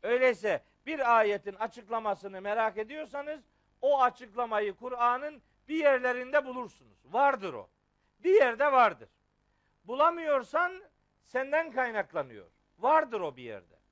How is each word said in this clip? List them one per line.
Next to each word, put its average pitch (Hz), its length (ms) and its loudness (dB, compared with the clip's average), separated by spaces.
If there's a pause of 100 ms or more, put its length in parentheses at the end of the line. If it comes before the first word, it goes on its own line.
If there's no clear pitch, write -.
Öyleyse 214 600 0 (220)
bir 262 320 2
ayetin 202 380 0
açıklamasını 208 840 -6
merak 214 360 -2
ediyorsanız 285 640 -10 (400)
o 269 200 2
açıklamayı 220 720 -2
Kur'an'ın 247 680 -2 (260)
bir 302 80 -6
yerlerinde 254 720 2
bulursunuz. 233 600 -12
Vardır 202 480 0
o. 101 160 -14 (500)
Bir 370 140 2
yerde 277 380 4
vardır. 214 380 4 (760)
Bulamıyorsan 320 1000 -2 (400)
senden 277 480 -4
kaynaklanıyor. 165 800 -6 (260)
Vardır 254 440 0
o 147 140 -8
bir 127 80 -18
yerde. 98 360 -16 (120)